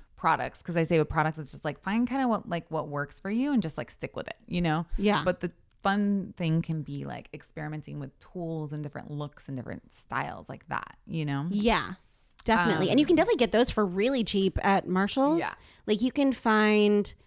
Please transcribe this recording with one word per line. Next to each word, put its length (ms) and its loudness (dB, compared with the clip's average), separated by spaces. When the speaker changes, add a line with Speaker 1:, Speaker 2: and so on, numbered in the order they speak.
Speaker 1:
products, 460 0
'cause 160 -6
I 60 4
say 160 4
with 100 2
products, 300 0
it's 120 -10
just, 140 -10
like, 160 -6
find 260 0
kinda 200 -2
what, 200 0
like, 220 -6
what 200 -4
works 300 -6
for 120 -6
you 220 0
and 100 2
just, 140 -6
like, 120 -6
stick 260 -10
with 120 -6
it, 100 -10
you 140 -2
know? 240 0
Speaker 2:
Yeah. 280 2
Speaker 1:
But 140 2
the 120 -4
fun 560 0
thing 240 2
can 220 -4
be, 220 -8
like, 280 -12
experimenting 680 -10
with 200 -12
tools 520 -6
and 120 -6
different 260 -12
looks 380 -10
and 100 -8
different 340 -12
styles 560 -8
like 200 -14
that, 280 -8
you 180 -4
know? 240 -2
Speaker 2:
Yeah, 440 0
definitely. 480 2
And 80 4
you 80 4
can 60 4
Speaker 1:
Um, 40 6
Speaker 2:
definitely 220 4
get 120 2
those 200 4
for 120 2
really 400 0
cheap 400 2
at 240 2
Marshall's. 520 2
Speaker 1:
Yeah. 140 -2
Speaker 2:
Like, 160 0
you 80 2
can 220 2
find 800 4